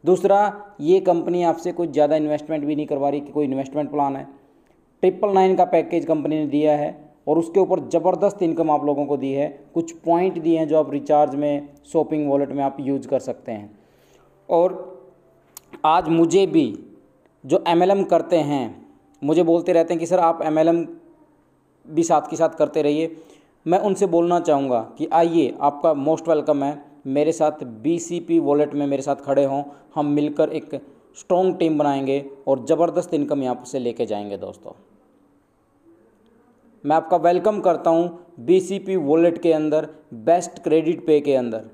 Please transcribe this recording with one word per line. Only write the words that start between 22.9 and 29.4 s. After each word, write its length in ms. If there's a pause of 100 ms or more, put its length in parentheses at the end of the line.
मैं 120
उनसे 280
बोलना 340
चाहूँगा 400 (180)
कि, 140
"आइए, 480
आपका 340
most 300
welcome 380
है।" 300 (140)
मेरे 260
साथ 320
बीसीपी 760
wallet 360
में 120
मेरे 160
साथ 140
खड़े 280